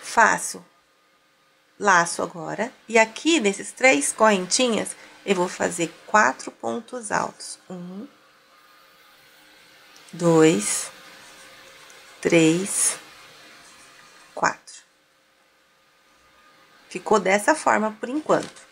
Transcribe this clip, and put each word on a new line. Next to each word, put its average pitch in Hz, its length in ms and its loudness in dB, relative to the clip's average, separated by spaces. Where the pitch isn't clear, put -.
Faço 185 640 0
laço 180 400 2
agora, 170 500 -6
e 226 120 2
aqui 277 400 2
nesses 202 320 -4
três 277 420 2
correntinhas, 202 840 0
eu 196 100 0
vou 180 120 -2
fazer 170 440 -6
quatro 240 460 0
pontos 233 600 -10
altos. - 460 -6
Um, 185 400 -14
dois, 170 760 2
três, 170 760 2
quatro. - 400 -6
Ficou 208 320 0
dessa 202 360 2
forma 214 440 0
por 233 100 -10
enquanto. 226 520 -4